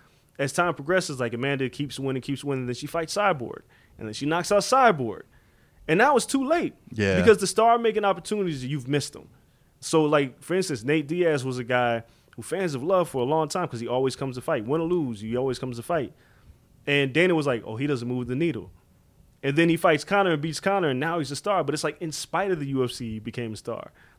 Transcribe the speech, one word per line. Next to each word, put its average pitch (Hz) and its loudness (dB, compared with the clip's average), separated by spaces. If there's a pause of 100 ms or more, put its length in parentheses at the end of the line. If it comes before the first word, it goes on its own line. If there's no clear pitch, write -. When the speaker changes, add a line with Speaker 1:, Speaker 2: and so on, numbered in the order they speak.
(380)
Speaker 1:
as 139 -4
time 175 2
progresses, 156 -2
like, 117 -2
Amanda 135 -2
keeps 143 -8
winning, 135 -2
keeps 135 -6
winning. 135 -2
Then 123 -4
she 147 -10
fights 165 -4
Cyborg. 180 -2 (360)
And 107 -10
then 107 -8
she - -8
knocks 165 0
out 202 6
Cyborg. 170 4 (640)
And 156 4
now 269 6
it's 233 2
too 269 -2
late. 294 0 (180)
Speaker 2:
Yeah. 98 4
Speaker 1:
Because 214 8
the 190 -2
star 226 4
making 214 0
opportunities, 180 -2
you've 127 -6
missed 139 0
them. - -18 (540)
So, 160 2
like, 143 2
for - -6
instance, 170 -2
Nate 147 0
Diaz 160 0
was 131 -4
a 127 -6
guy 120 2 (340)
who 117 -14
fans 175 -4
have 131 -6
loved 175 2
for 131 -2
a 120 2
long 151 0
time 175 -4
'cause 117 -8
he 117 -6
always 131 0
comes 135 -6
to 123 -8
fight. 127 -2
Win 143 -2
or 165 -2
lose, 147 -2
he 110 -6
always 127 -2
comes 127 -6
to 117 -10
fight. 156 -4 (760)
And 143 2
Dana 170 4
was 151 0
like, 123 0
"Oh, 110 -10
he 127 -4
doesn't 123 -2
move 123 -4
the 123 -4
needle." 139 -4 (720)
And 139 0
then 170 6
he 165 2
fights 160 2
Conor 196 2
and 151 0
beats 156 -6
Conor, 196 0
and 127 0
now 165 -2
he's 139 -4
a 147 -6
star. 190 -2
But 143 4
it's 156 2
like, 151 -4
in 165 -6
spite 190 -2
of 175 0
the 143 -4
U 135 2
F 123 0
C, 113 -8
he 110 -6
became 113 -6
a - -8
star. - -10 (280)